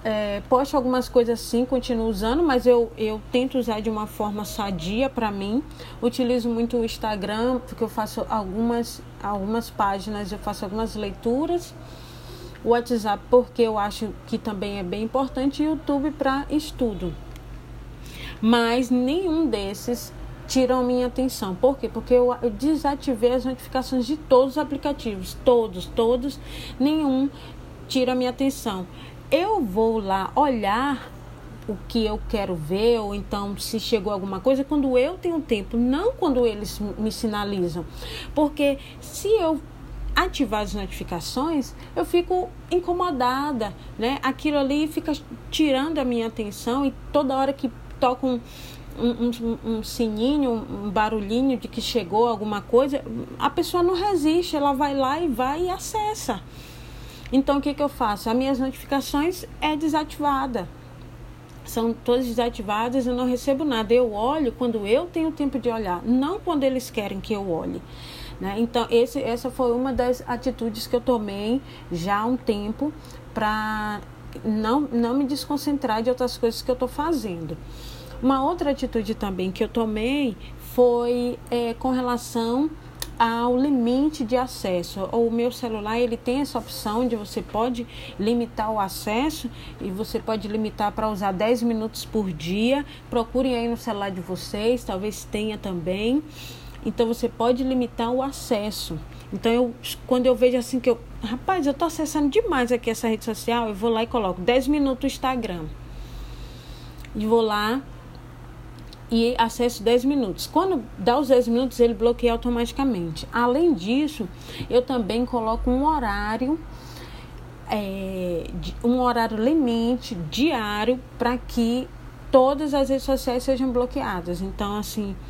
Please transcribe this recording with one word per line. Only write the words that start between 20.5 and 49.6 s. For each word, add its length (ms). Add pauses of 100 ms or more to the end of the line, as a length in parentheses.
minha 240
atenção. 480
Por 240
quê? 100
Porque 240
eu, 300
eu 80
desativei 840
as 100
notificações 600
de 120
todos 360
os 60
aplicativos. 880
Todos, 420
todos. 540 (380)
Nenhum 520 (580)
tira 280
minha 140
atenção. 560 (460)
Eu 300
vou 360
lá 380
olhar 760 (560)
o 80 (140)
que 160
eu 240
quero 260
ver, 460
ou 140
então 420
se 240
chegou 320
alguma 280
coisa, 220
quando 360
eu 180
tenho 240
tempo, 380
não 340
quando 320
eles 340
m-, 200
me 120
sinalizam. 720 (520)
Porque 440 (220)
se 280
eu 300 (560)
ativar 460
as 140
notificações, 1000 (220)
eu 80
fico 460 (200)
incomodada, 1000 (260)
né? 240
Aquilo 360
ali 280
fica 280 (360)
tirando 480
a 60
minha 220
atenção 580
e 80 (180)
toda 240
hora 200
que 180 (260)
toca 280
um, 120 (600)
um, 320
um, 480